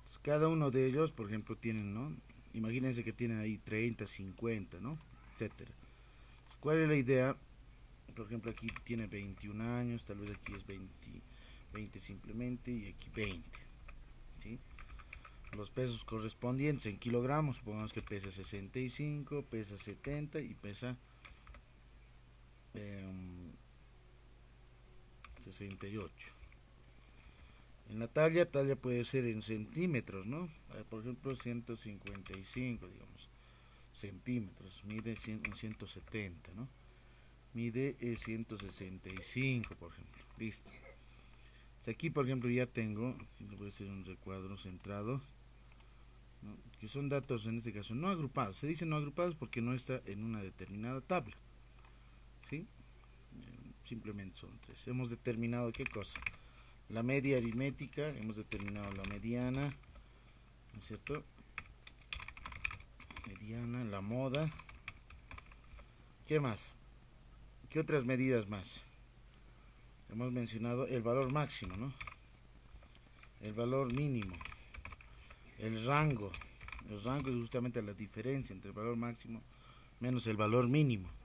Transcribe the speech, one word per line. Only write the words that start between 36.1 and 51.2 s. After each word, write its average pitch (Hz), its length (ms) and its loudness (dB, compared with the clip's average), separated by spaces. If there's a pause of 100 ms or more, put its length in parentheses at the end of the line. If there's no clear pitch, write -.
¿no? 117 120 -6 (840)
Mide, 120 480 2
eh, 117 160 2
ciento 110 420 -4
sesenta 92 520 -8
y 95 120 -6
cinco, 123 520 2
por 82 180 -12
ejemplo. - 320 -14 (140)
Listo. 107 320 -6
Entonces, - 1200 -12
aquí, 165 140 0
por 147 160 4
ejemplo, 123 240 2
ya 123 160 6
tengo, 113 560 0
aquí - 240 -12
le 101 120 -10
voy 101 100 -6
a - 20 -4
hacer 98 220 -6
un 95 160 -6
recuadro 95 500 -6
centrado, 101 640 -4 (1200)
¿no? 104 160 -10 (240)
Que 110 80 -8
son 139 200 0
datos, 127 380 2
en 113 120 2
este 113 140 -2
caso, 104 220 -4
no 160 140 2
agrupados. 139 480 2
Se 143 100 -2
dice 156 180 0
no 156 120 4
agrupados 156 400 2
porque 123 240 -2
no 120 140 4
está 127 320 0
en 101 180 -4
una 110 180 0
determinada 101 580 -4
tabla, 151 360 0 (1120)